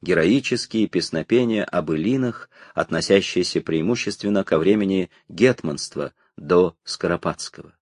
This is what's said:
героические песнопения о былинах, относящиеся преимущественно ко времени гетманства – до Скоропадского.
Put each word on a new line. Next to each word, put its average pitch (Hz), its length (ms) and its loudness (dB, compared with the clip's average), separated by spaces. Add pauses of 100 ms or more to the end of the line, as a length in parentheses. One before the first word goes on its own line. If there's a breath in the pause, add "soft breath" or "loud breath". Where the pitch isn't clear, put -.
героические 101 840 2
песнопения 110 760 0
о - 160 -2
былинах, 101 680 -2 (240 loud breath)
относящиеся 87 840 0
преимущественно 98 840 -2
ко 82 140 2
времени 95 500 2 (200 soft breath)
гетманства – 82 840 -2 (240)
до 87 480 2
Скоропадского. - 960 -6